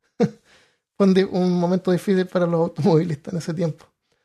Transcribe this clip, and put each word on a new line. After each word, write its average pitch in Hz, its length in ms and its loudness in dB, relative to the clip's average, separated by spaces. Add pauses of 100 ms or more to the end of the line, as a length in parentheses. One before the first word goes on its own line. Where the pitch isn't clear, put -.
(180)
<laughs> - 800 -8
Fue 196 80 4
un 190 80 4
di-, 190 100 4
un 180 340 0
momento 180 320 0
difícil 185 360 0
para 180 200 -2
los 170 140 0
automovilistas 165 720 0
en 175 60 -6
ese 165 160 -8
tiempo. 160 320 -6 (380)